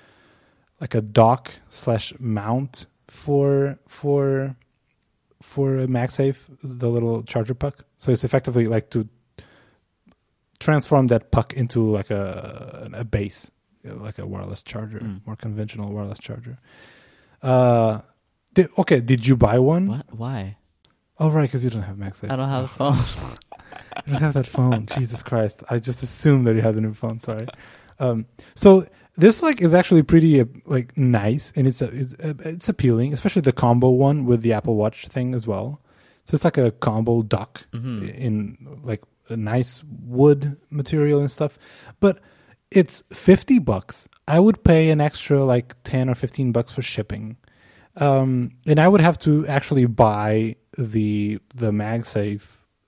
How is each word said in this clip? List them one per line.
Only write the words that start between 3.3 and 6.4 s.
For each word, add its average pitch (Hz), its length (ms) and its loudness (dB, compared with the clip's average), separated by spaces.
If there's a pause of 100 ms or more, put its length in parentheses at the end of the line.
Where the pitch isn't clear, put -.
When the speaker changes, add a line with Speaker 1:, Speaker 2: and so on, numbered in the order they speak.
Speaker 1:
for, 135 680 -2 (840)
for 135 360 -2
a 131 100 -2
MagSafe, 127 580 -2 (180)